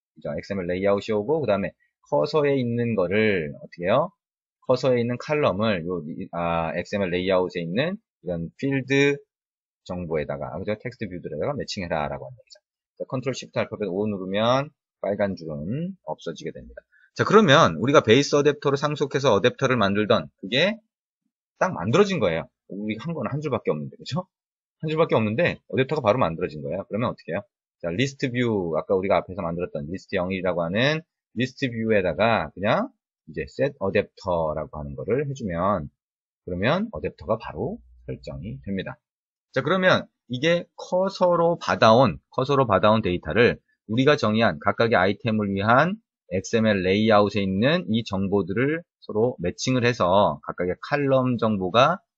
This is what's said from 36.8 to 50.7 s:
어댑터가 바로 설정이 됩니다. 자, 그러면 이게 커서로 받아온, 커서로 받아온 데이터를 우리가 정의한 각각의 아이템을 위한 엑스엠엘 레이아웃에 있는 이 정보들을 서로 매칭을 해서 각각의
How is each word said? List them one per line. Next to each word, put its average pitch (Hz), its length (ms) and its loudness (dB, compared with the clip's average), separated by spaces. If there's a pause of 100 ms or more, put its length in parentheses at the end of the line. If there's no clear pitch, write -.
어댑터가 90 480 -4
바로 139 380 -8 (280)
설정이 101 560 -12
됩니다. 90 340 -6 (560)
자, 135 100 -2
그러면 170 440 2 (220)
이게 160 360 0 (120)
커서로 175 840 0
받아온, 110 600 4 (120)
커서로 135 360 0
받아온 107 360 4
데이터를 90 560 2 (280)
우리가 135 300 4
정의한 107 420 2
각각의 113 380 2
아이템을 104 560 0
위한 123 440 2 (360)
엑스엠엘 104 500 2
레이아웃에 104 600 4
있는 113 460 0
이 113 160 0
정보들을 101 800 -2 (180)
서로 110 400 -2
매칭을 127 440 -2
해서 92 640 4
각각의 90 300 -4 (120)